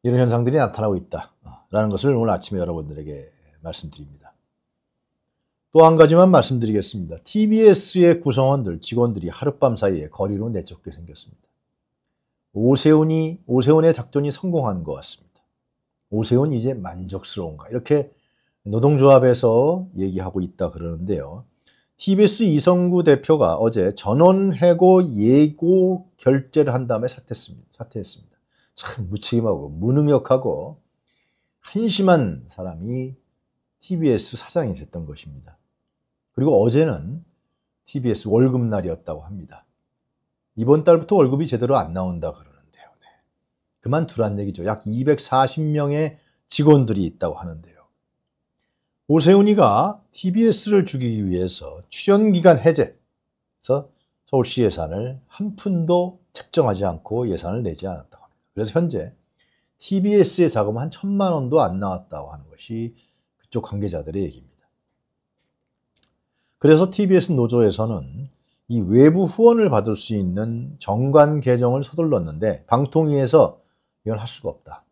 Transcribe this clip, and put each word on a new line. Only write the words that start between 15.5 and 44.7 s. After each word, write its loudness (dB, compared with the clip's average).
"오세훈 0
이제 -4
만족스러운가?" -12
이렇게 -2
노동조합에서 4
얘기하고 -6
있다 -6
그러는데요. -8
티비에스 2
이성구 2
대표가 2
어제 0
전원 2
해고 4
예고 2
결재를 0
한 -4
다음에 -4
사퇴했습니다. -16
사퇴했습니다. -16
참 -12
무책임하고 -4
무능력하고 0
한심한 0
사람이 -12
티비에스 -2
사장이 -6
됐던 -14
것입니다. -20
그리고 2
어제는 -2
티비에스 -6
월급날이었다고 -2
합니다. -18
이번 2
달부터 4
월급이 2
제대로 -2
안 -4
나온다 -6
그러는데요. -20
네. -20
그만두란 -4
얘기죠. -8
약 -6